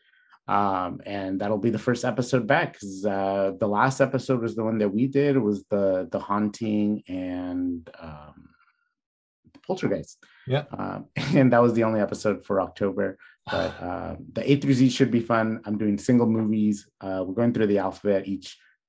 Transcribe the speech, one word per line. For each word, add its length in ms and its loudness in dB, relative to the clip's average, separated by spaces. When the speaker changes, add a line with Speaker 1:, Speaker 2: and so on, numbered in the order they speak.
Speaker 1:
Um, 580 0
and 360 -4
that'll 180 0
be 120 0
the 80 0
first 260 0
episode 420 0
back, 320 2
'cause, 260 -10
uh, 540 0
the 100 0
last 320 2
episode 400 0
was 160 -4
the 80 -2
one 140 0
that 160 2
we 140 2
did. 280 2
It 40 4
was 240 0
the, 460 0
the 100 -4
Haunting 880 -2
and, 840 -6
um, 480 -18
Poltergeist. 520 -4
Speaker 2:
Yeah. 180 -2
Speaker 1:
Um, 340 -8
<laughs> 60 -20
and 180 6
that 100 8
was 120 4
the 100 2
only 160 0
episode 440 -2
for 160 0
October. 580 -2
But, 340 -4
Speaker 2:
<sighs> 20 -
Speaker 1:
uh, 340 -8
the 180 0
A 60 6
through 180 2
Z 160 6
should 200 2
be 100 2
fun. 440 0
I'm 140 -4
doing 200 0
single 280 4
movies. 600 0
Uh, 260 -4
we're 80 -6
going 180 2
through 160 2
the 100 2
alphabet. 480 0
Each 320 -8